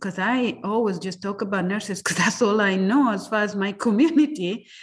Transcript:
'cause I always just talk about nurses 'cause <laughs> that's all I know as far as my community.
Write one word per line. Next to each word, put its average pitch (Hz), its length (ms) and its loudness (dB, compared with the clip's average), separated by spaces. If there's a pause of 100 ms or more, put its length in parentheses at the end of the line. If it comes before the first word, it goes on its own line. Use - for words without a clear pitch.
'cause 185 180 -8
I 226 460 0
always 208 360 0
just 180 220 -8
talk 202 200 -6
about 196 240 -2
nurses 202 360 -4
'cause - 160 -4
<laughs> 180 80 2
that's - 160 0
all 214 200 4
I 196 160 2
know 226 340 4
as - 160 -6
far 214 160 0
as 202 120 -4
my 196 180 -2
community. 233 960 2 (160)